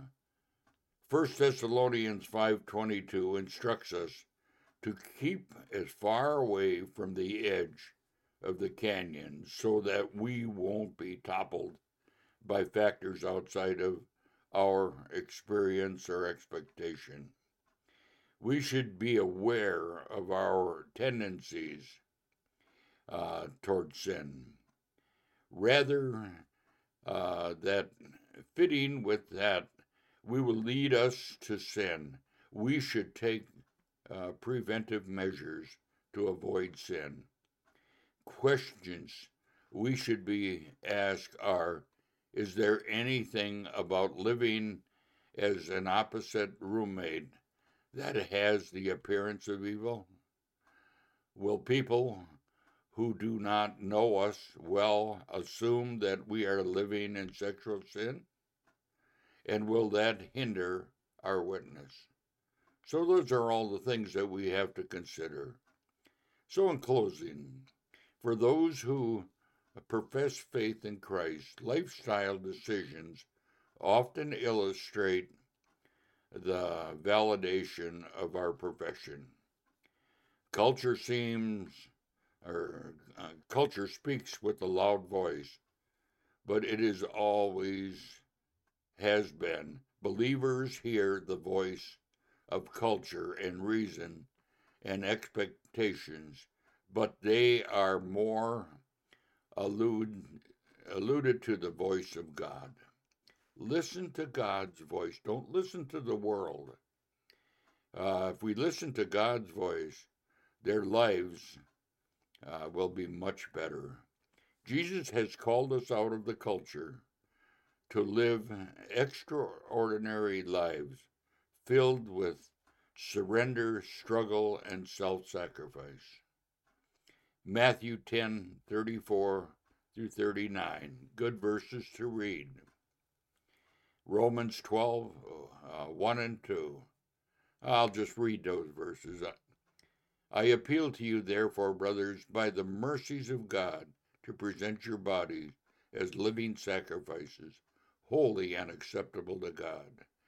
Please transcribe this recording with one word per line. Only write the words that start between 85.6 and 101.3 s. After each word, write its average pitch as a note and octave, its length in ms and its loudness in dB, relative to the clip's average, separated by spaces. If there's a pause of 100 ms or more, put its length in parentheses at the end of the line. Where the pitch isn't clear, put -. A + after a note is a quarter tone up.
but G#2 180 2
it A2 160 0
is G#2 220 4
always G2 1160 0 (800)
has G2+ 340 4
been. D#2 480 -6 (200)
Believers B2+ 800 0
hear G2 480 2
the F#2 100 -2
voice F#2 600 -2 (520)
of F2+ 240 -6
culture F2+ 600 -2
and F#2 340 -4
reason E2+ 600 -2 (580)
and G2 200 -2
expectations, F#2+ 1400 -4 (460)
but G#2+ 300 2
they A#2 420 6
are G2 340 4
more A2 680 0 (880)
allude-, G#2+ 680 0 (640)
alluded B2 520 2